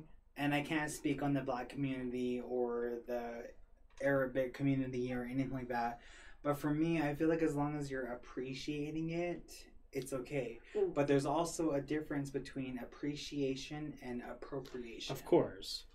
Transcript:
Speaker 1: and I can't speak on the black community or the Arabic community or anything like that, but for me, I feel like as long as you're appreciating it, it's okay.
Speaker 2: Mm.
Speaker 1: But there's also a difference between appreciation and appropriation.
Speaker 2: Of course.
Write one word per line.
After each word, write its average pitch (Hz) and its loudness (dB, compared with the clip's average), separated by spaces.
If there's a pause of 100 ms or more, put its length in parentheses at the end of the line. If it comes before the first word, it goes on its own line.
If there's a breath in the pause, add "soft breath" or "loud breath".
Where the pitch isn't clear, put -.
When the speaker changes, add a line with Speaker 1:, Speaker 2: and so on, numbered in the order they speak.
(380)
Speaker 1:
and 143 2
I 143 2
can't 156 0
speak 143 0
on 143 4
the 135 2
black 123 -2
community 127 0
or 120 0
the 120 -4 (520)
Arabic 131 4
community 127 2
or 123 0
anything 127 0
like 127 -4
that, 120 0 (440 loud breath)
but 143 4
for 147 2
me, 160 4
I 147 2
feel 160 4
like 160 6
as 147 4
long 147 2
as 139 -4
you're 131 -2
appreciating 147 -4
it, 170 -4 (260)
it's 135 -4
okay. 127 -2 (160)
Speaker 2:
Mm. 196 4
Speaker 1:
But 143 4
there's 139 6
also 160 2
a 139 2
difference 147 -2
between 127 -4
appreciation 143 -2
and 123 -4
appropriation. 123 -8
Speaker 2:
Of - -6
course. - 2